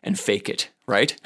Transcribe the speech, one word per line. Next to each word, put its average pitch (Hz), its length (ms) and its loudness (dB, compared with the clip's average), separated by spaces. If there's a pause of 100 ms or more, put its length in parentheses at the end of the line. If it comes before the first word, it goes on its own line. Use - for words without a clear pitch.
and - 140 -2
fake 101 300 -2
it, - 220 -6 (180)
right? 113 380 2